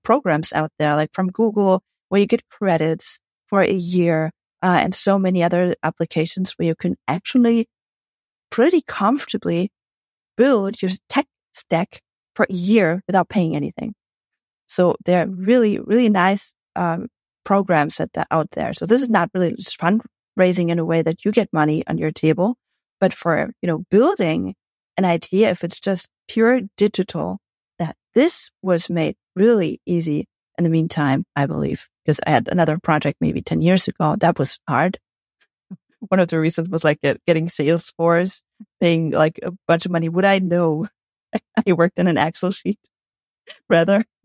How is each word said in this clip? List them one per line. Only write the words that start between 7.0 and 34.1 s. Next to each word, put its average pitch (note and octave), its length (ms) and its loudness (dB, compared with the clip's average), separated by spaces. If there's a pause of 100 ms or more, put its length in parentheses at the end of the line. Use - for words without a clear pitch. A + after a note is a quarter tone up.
actually A#3 580 0 (840)
pretty D#4+ 320 2
comfortably G3 920 -2 (640)
build A3 440 2
your F#3 100 -2 (180)
tech - 180 -2 (260)
stack - 480 -4 (360)
for A3 120 2
a F#3+ 60 -10
year F3+ 540 2
without F#3 200 2
paying D#3+ 280 0
anything. D3 380 -8 (720)
So F3+ 280 2 (100)
there F3 180 2
are - 40 -4
really, G3+ 540 0
really A3+ 280 2
nice, G3 460 0 (220)
um, F3 320 -4 (360)
programs F3+ 520 0
that, - 160 -4
that - 180 -6
out D#3+ 220 0
there. - 200 -6
So - 140 -8
this B3 160 4
is B3 80 -4
not F3+ 240 2
really F3+ 200 0
just - 260 -12
fundraising F3+ 920 -2
in E3+ 80 0
a D#3+ 60 -2
way E3 180 0
that E3 220 -4
you G#3+ 80 -2
get G#3 200 0
money D#3 360 0
on E3 100 -4
your D#3 140 -4
table, E3+ 440 0 (440)
but F#3 120 0
for, - 480 -2
you F3+ 60 -6
know, E3 240 -2
building F#3+ 640 2 (420)
an F#3+ 80 0
idea, F#3 460 2
if F3+ 140 -6
it's - 160 -10
just - 280 -4 (200)
pure A#3 320 2 (160)
digital, F#3+ 600 -2 (420)
that D#3+ 160 -6 (180)
this - 380 2 (100)
was F3+ 260 0
made E3 280 -2 (180)
really G3+ 520 2
easy E3 420 -2 (280)
in F3 80 -2
the E3 60 2
meantime, D#3 540 0 (100)
I C#3+ 120 0
believe, D3 420 -4 (180)
'cause D3+ 200 0
I - 40 0
had B2 180 2
another D#3+ 300 0
project D3+ 420 -2
maybe - 220 -2
ten D#3+ 180 -4
years F3+ 280 2
ago. D#3 320 -2